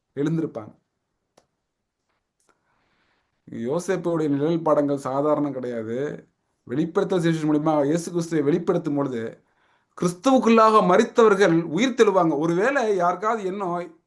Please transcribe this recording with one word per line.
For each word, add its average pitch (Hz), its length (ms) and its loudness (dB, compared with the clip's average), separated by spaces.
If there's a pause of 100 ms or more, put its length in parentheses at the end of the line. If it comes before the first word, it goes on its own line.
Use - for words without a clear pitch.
(140)
எழுந்திருப்பாங்க. 147 600 -6 (2750)
யோசேப்புடைய 160 800 -4
நிழல் 151 340 -2
பாடங்கள் 147 340 2
சாதாரணம் 143 560 -2
கிடையாது. 123 760 -8 (340)
வெளிப்படுத்தல் 170 580 -2
சுவிசேஷம் 156 340 0
மூலியமா 151 300 0
இயேசு 165 260 -2
கிறிஸ்துவை 165 340 -2
வெளிப்படுத்தும் 165 500 0
பொழுது 131 480 -6 (580)
கிறிஸ்துவுக்குள்ளாக 220 840 4
மரித்தவர்கள் 190 800 4
உயிர் 185 320 -2
தெழுவாங்க. 185 440 4
ஒருவேளை 208 580 0
யாருக்காவது 180 480 -2
எண்ணம், 180 640 -8